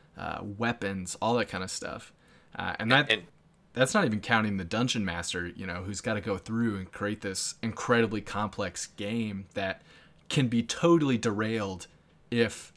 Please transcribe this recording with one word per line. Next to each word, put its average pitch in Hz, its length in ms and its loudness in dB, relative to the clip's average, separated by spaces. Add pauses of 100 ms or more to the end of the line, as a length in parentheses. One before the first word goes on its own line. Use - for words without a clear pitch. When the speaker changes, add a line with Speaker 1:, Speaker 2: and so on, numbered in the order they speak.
(180)
Speaker 1:
uh, 80 240 -6
weapons, 98 800 -4
all 113 140 2
that 113 120 0
kind 92 160 -6
of 92 60 -8
stuff. - 420 -10 (420)
Uh, 90 260 -4
and 110 100 0
that, 139 200 6
Speaker 2:
And 104 120 4 (520)
Speaker 1:
that's 131 200 4
not 139 100 6
even 107 160 0
counting 107 360 2
the 95 80 -2
dungeon 113 400 0
master, 87 420 -4
you 95 200 -10
know, 90 180 -6
who's 98 160 -6
gotta 107 200 -2
go 101 160 -2
through 110 420 0
and 92 120 -8
create 104 300 -4
this - 420 -4
incredibly 113 580 2
complex 101 680 -4
game 104 640 -4
that 95 280 -4 (460)
can 131 200 2
be 117 160 4
totally 156 520 4
derailed 107 720 -2 (420)
if, 117 480 0